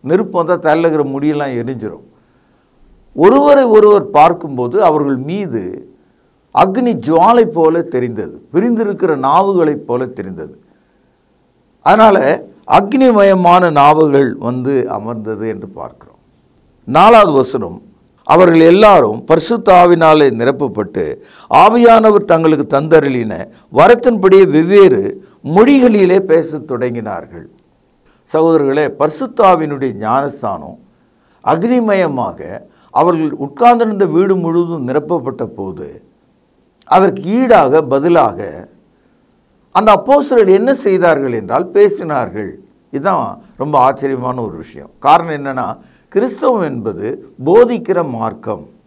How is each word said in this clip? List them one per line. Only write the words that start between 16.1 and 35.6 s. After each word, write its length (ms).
நாலாவது 540
வசனம், 360
அவர்கள் 380
எல்லாரும் 480
பரிசுத்த 380
ஆவினாலே 460
நிரப்பப்பட்டு 640
ஆவியானவர் 680
தங்களுக்கு 340
தந்தருளின 580
வரத்தின்படியே 640
வெவ்வேறு 460
மொழிகளிலே 640
பேசத் 400
தொடங்கினார்கள். 760
சகோதரர்களே, 520
பரிசுத்த 500
ஆவியினுடைய 400
ஞானஸ்தானம் 720
அக்னிமயமாக 840
அவர்கள் 340
உட்கார்ந்திருந்த 580
வீடு 280
முழுவதும் 460
நிரப்பப்பட்ட 540
போது 300